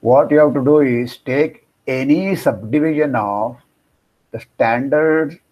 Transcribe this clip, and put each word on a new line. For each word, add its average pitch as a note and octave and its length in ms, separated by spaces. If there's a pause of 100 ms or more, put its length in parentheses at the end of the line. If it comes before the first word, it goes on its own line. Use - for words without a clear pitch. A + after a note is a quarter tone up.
What C3 300
you D3 80
have D3 160
to C3+ 80
do D3 160
is B2 380
take D3+ 500 (200)
any D3 480
subdivision C#3+ 800
of G#2+ 420 (760)
the - 80
standard D3 1000 (120)